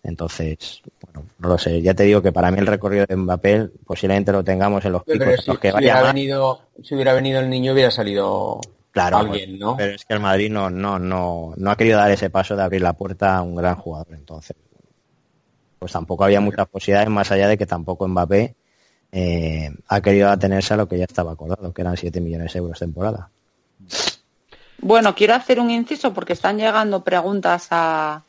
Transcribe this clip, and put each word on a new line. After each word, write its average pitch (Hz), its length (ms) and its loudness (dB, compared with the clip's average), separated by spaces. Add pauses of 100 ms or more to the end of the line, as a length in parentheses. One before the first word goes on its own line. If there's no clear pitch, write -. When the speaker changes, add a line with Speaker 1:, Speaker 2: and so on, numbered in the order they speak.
Speaker 1:
Entonces, 82 760 -8 (220)
bueno, - 260 -20 (100)
no 87 100 -4
lo 90 100 4
sé. 85 240 0
Ya 92 100 4
te 92 120 4
digo 101 180 6
que 92 100 2
para 90 180 2
mí 95 80 0
el 98 80 2
recorrido 101 380 0
de 95 120 -2
Mbappé 95 520 2 (160)
posiblemente 98 480 0
lo 98 100 2
tengamos 95 440 0
en 95 60 0
los 90 120 -2
Speaker 2:
Pero - 140 -2
Speaker 1:
picos - 160 2
en - 80 -2
Speaker 2:
si, - 80 -6
Speaker 1:
los 90 80 -2
que 98 100 0
Speaker 2:
si 95 60 2
Speaker 1:
vaya 107 100 2
Speaker 2:
hubiera 127 180 4
Speaker 1:
mal. 135 120 2
Speaker 2:
venido, 135 460 -2 (220)
si - 120 -10
hubiera 131 180 2
venido 131 280 2
el 131 100 -2
niño 127 240 0
hubiera 131 160 6
salido 98 680 -2 (320)
Speaker 1:
Claro, 90 260 0
Speaker 2:
alguien, 101 320 -2
Speaker 1:
pues, 95 100 -12
Speaker 2:
¿no? 110 160 -4
Speaker 1:
pero 101 180 -4
es 101 100 -20
que 110 100 -4
el 104 60 -2
Madrid 101 300 0
no, 101 200 -2
no, 95 280 -4
no, 87 580 -4
no 98 140 -2
ha 104 60 2
querido 110 220 4
dar 101 120 6
ese 98 200 0
paso 95 260 -2
de 98 60 0
abrir 92 180 -2
la 87 140 0
puerta 95 420 -2
a 90 60 0
un 87 140 -8
gran 87 200 0
jugador, 82 380 -14
entonces, 78 420 -18 (1200)
pues 90 140 -12
tampoco 85 320 -2
había 101 160 6
muchas 101 280 0
posibilidades 101 420 0
más 101 200 0
allá 98 180 4
de 107 100 2
que 104 80 -2
tampoco 90 420 -6
Mbappé, 95 460 0 (580)
eh, 82 580 -2 (180)
ha 101 120 0
querido 101 300 4
atenerse 98 440 0
a 104 40 2
lo 104 100 -2
que 92 80 -4
ya 90 80 -2
estaba 85 280 -6
acordado, 85 420 -10
que - 80 -8
eran 87 140 -4
siete 87 240 -6
millones 82 320 -8
de 90 60 -8
euros 85 200 -8
temporada. 92 500 -8 (1500)
Speaker 3:
Bueno, 214 340 4
quiero 214 200 4
hacer 247 260 2
un 240 100 2
inciso 233 440 -2
porque 180 200 -6
están 196 220 -2
llegando 214 460 0
preguntas 180 680 0
a 160 580 0